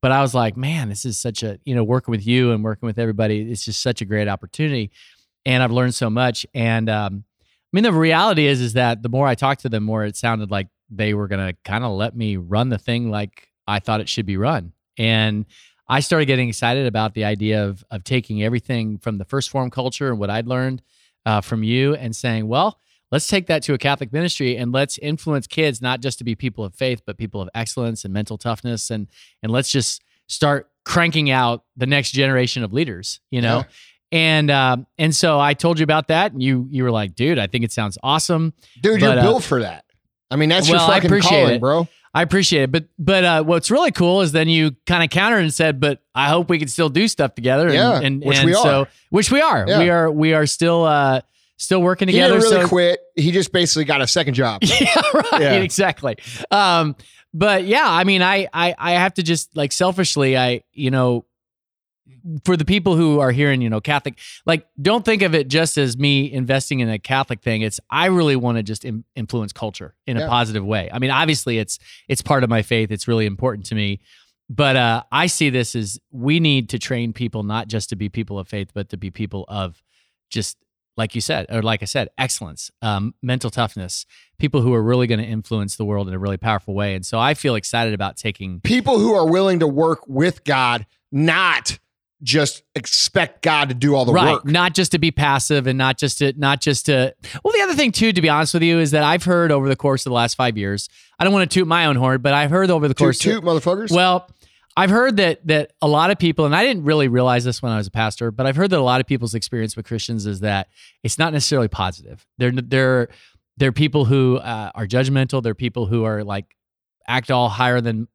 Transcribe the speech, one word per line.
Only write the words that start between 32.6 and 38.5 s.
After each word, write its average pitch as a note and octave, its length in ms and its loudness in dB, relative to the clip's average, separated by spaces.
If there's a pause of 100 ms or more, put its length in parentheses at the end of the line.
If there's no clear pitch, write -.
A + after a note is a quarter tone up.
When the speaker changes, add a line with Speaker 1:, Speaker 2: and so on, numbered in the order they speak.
Speaker 1:
of G2 100 -6
leaders," A#2 460 -6 (100)
you B2 120 -2
know? A#2 180 2
Speaker 2:
Yeah. B2+ 40 -6 (480)
Speaker 1:
And, D#3 400 2
um, C3 360 2 (100)
and D#3 180 2
so D#3 240 2
I C#3+ 160 2
told E3 240 0
you D#3+ 40 4
about D#3 260 0
that E3+ 240 2
and C3+ 100 -6
you, C3 280 0
you C3 120 -2
were B2 80 0
like, G#2+ 240 -2
"Dude, C#3+ 240 0
I G2+ 80 -2
think A#2 180 -2
it A2 60 -4
sounds G#2+ 320 -6
awesome." D#3+ 500 0 (280)